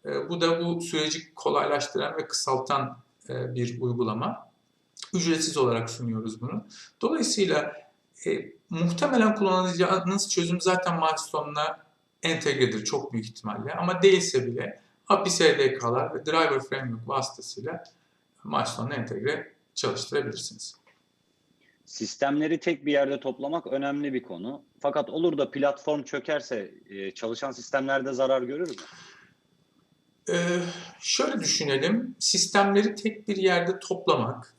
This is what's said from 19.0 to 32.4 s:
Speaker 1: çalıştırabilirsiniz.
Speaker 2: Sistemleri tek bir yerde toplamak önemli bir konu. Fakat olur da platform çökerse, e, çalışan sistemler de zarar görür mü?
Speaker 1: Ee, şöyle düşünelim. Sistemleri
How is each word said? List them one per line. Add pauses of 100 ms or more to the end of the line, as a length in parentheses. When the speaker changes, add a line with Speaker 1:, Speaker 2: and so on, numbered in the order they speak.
Speaker 1:
çalıştırabilirsiniz. (1120)
Speaker 2:
Sistemleri
tek
bir
yerde
toplamak
önemli
bir
konu. (180)
Fakat
olur
da
platform
çökerse, (180)
e,
çalışan
sistemler
de
zarar
görür
mü? (1500)
Speaker 1:
Ee, (400)
şöyle
düşünelim.
Sistemleri